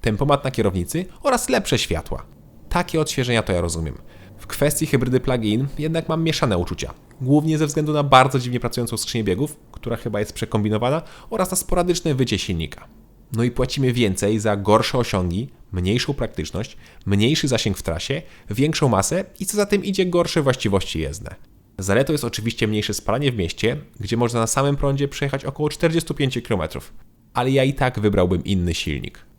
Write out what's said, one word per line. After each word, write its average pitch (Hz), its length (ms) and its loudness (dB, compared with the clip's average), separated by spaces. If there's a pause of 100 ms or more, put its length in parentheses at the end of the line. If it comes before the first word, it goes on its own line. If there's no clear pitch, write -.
tempomat 139 420 2
na 131 80 -2
kierownicy 101 540 0 (160)
oraz 254 280 0
lepsze 202 300 2
światła. - 460 -4 (440)
Takie 175 320 0
odświeżenia 123 420 0
to 98 100 0
ja 87 80 2
rozumiem. 82 360 -4 (400)
W - 100 -16
kwestii 147 380 0
hybrydy 127 340 2
plug-in 123 480 0 (100)
jednak 160 320 -4
mam 165 140 0
mieszane 143 340 2
uczucia. - 360 -4 (280)
Głównie 151 360 4
ze 151 100 2
względu 151 260 -2
na 147 100 2
bardzo 131 360 6
dziwnie 123 200 -2
pracującą 117 380 -4
skrzynię - 260 -4
biegów, 101 360 0 (120)
która - 240 -6
chyba 104 240 -4
jest 104 140 -4
przekombinowana, 110 680 0 (280)
oraz 185 220 -2
na - 60 -2
sporadyczne 175 580 0
wycie 123 240 0
silnika. - 480 -6 (460)
No 113 100 0
i 120 80 0
płacimy 127 420 0
więcej 107 460 2
za 104 180 0
gorsze 104 400 4
osiągi, 98 520 -2 (220)
mniejszą 98 420 0
praktyczność, - 640 -6 (280)
mniejszy 110 420 4
zasięg 113 300 0
w - 60 -10
trasie, 135 380 -4 (280)
większą 143 380 2
masę 120 380 2 (140)
i 190 60 -6
co 208 120 -2
za 202 80 4
tym 202 200 0
idzie, 190 200 0
gorsze 170 360 2
właściwości 104 580 0
jezdne. 76 360 -8 (420)
Zaletą 104 360 2
jest 143 100 -2
oczywiście 113 440 -2
mniejsze 107 260 -2
spalanie 131 380 0
w 117 60 -6
mieście, 107 400 0 (220)
gdzie - 180 -2
można 120 220 2
na 113 80 2
samym 139 280 2
prądzie 139 320 0
przejechać 139 380 -4
około 151 240 -4
czterdziestu 165 440 0
pięciu 127 280 -2
kilometrów. 82 520 -4 (400)
Ale 127 180 0
ja 135 120 4
i 135 100 2
tak 127 260 0
wybrałbym 92 440 4
inny 87 300 0
silnik. - 520 -6 (140)